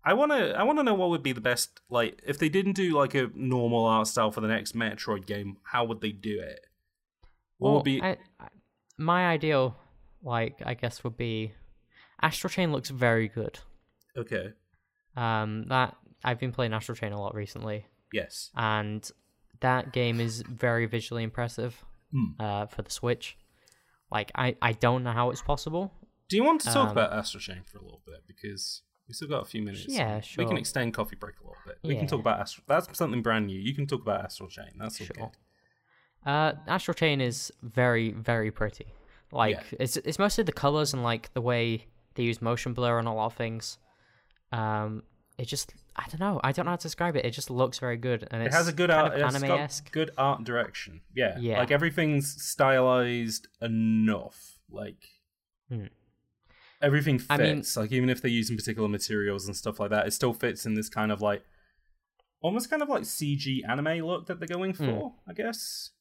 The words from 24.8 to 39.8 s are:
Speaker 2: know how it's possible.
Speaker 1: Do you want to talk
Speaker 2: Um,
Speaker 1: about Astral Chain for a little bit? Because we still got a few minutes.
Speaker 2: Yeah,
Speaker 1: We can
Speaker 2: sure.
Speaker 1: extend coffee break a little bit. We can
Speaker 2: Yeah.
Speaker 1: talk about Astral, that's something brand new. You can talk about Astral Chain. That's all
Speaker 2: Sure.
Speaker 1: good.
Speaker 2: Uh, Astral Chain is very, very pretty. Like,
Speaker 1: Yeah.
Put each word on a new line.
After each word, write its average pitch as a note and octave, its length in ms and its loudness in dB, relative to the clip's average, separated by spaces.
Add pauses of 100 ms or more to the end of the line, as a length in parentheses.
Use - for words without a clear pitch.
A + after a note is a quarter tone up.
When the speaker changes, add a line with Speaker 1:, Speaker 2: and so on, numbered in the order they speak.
Speaker 2:
know B2 80 -2
how A#2+ 200 0
it's B2 100 -8
possible. D#3+ 520 -4 (360)
Speaker 1:
Do F#3+ 80 2
you A#3 60 4
want D#4 180 4
to - 100 -2
talk C4+ 180 6
Speaker 2:
Um, - 20 -2
Speaker 1:
about G#2+ 220 4
Astral - 280 -6
Chain F2+ 240 -12
for - 140 -20
a - 40 -18
little - 220 -20
bit? - 220 -20
Because - 560 -10 (240)
we A#2+ 60 -20
still D#3 140 -10
got C#3 140 -2
a G2+ 40 -6
few A2 160 -8
minutes. G#2 280 -8
Speaker 2:
Yeah, C3 260 -2 (220)
Speaker 1:
We - 80 0
can A2+ 80 0
Speaker 2:
sure. A2+ 40 0
Speaker 1:
extend A#2+ 360 -2
coffee G#2+ 240 -4
break - 220 -14
a - 40 -20
little - 220 -20
bit. - 180 -16
We C#3+ 120 0
can A2 80 -2
Speaker 2:
Yeah. C#3+ 40 -2
Speaker 1:
talk B2+ 140 0
about A2 180 4
Astral, - 280 -8
that's E3 300 2
something B2 240 0
brand A2 260 2
new. F#2+ 120 -6
You B2 160 -4
can C#3+ 120 -2
talk C3+ 140 -2
about A2 220 0
Astral - 260 -12
Chain. - 280 -16
That's A2 240 -10
all F#2 60 -8
Speaker 2:
Sure. - 80 -10
Speaker 1:
good. - 220 -12 (920)
Speaker 2:
Uh, D3+ 220 2 (140)
Astral E3+ 280 -2
Chain D3 240 2
is B2 320 -2 (100)
very, A#2 500 2
very A2 400 0
pretty. - 340 -4 (460)
Like, A2 260 2 (140)
Speaker 1:
Yeah. - 100 -10